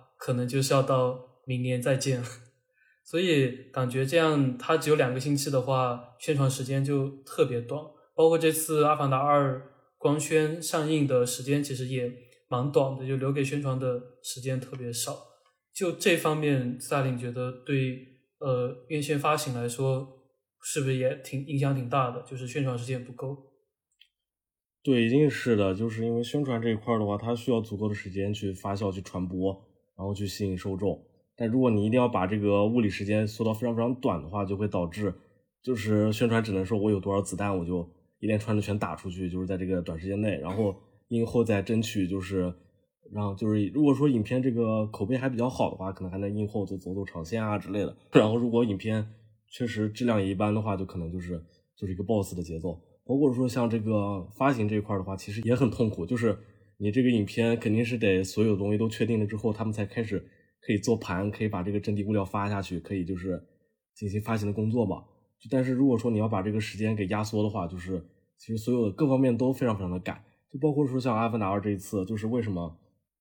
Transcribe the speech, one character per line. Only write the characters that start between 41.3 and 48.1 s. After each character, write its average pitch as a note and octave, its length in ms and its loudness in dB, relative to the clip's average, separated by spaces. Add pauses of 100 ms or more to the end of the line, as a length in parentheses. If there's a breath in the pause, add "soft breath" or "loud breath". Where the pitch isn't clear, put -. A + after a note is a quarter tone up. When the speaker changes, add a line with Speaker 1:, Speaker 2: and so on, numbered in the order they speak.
Speaker 2:
再 G#2+ 180 4
争 A2 220 0
取 G#2 240 -2
就 F#2+ 140 -4
是 F2+ 340 -2 (560)
让， G2+ 260 -4
就 G#2+ 160 0
是 G#2 180 2
如 C#3+ 120 2
果 C#3+ 100 8
说 C#3 160 4
影 A#2 140 4
片 B2 180 0
这 B2+ 120 2
个 A2 340 2
口 G#2+ 180 -6
碑 B2 120 0
还 C3 120 -2
比 B2+ 80 -2
较 A#2+ 140 0
好 B2 220 0
的 - 40 -10
话， F#2+ 140 -6
可 F#2 120 -10
能 F#2 80 -6
还 F#2 80 -6
能 G2+ 140 -4
映 G#2 140 0
后 G2+ 180 -4
就 F#2+ 140 -6
走 F2+ 160 -8
走 G2 100 -4
场 E2 200 -10
线 A2 200 -4
啊 G#2 140 -2
之 F2 120 -8
类 G2+ 100 -2
的。 - 160 -4 (160)